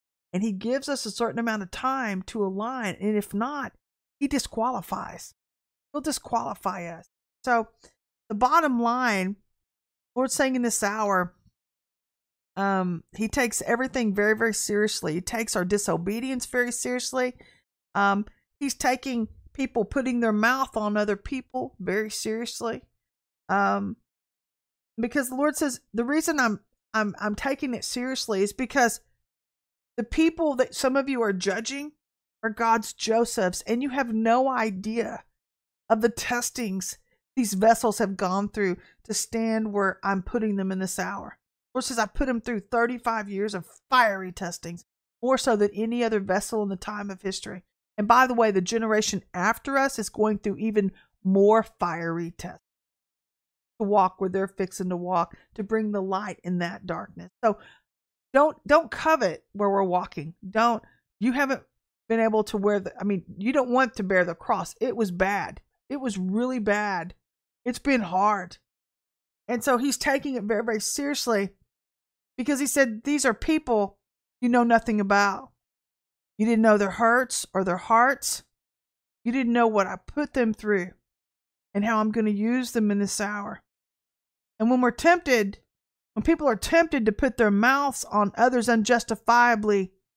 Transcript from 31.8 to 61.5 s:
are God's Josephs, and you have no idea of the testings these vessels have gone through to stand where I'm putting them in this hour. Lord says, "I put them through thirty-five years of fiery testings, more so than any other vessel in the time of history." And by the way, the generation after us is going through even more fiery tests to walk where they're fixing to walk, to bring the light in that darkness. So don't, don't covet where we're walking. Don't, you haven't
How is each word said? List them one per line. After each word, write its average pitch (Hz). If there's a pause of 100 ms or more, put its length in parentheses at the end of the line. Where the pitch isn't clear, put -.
are 220
God's 226
Josephs, 220
and 240
you 277
have 254
no 226
idea 226 (640)
of 220
the 233
testings 226 (380)
these 220
vessels 220
have 196
gone 196
through 196 (280)
to 208
stand 220
where 190
I'm 196
putting 214
them 190
in 185
this 185
hour. 196 (360)
Lord 254
says, 233
"I 214
put 262
them 240
through 233
thirty-five 233
years 202
of 175 (220)
fiery 196
testings, 175 (380)
more 254
so 233
than 208
any 226
other 226
vessel 202
in 202
the 196
time 208
of 190
history." 190 (340)
And 208
by 254
the 247
way, 226
the 190
generation 214 (100)
after 226
us 269
is 208
going 214
through 202
even 208 (320)
more 202 (160)
fiery 170
tests - (1160)
to 220
walk 196
where 190
they're 190
fixing 185
to 180
walk, 175 (180)
to 220
bring 214
the 202
light 190
in 180
that 175
darkness. 180 (140)
So 214 (760)
don't, 294 (100)
don't 302
covet 262
where 202
we're 196
walking. 175 (140)
Don't, 220 (380)
you 240
haven't 269 (460)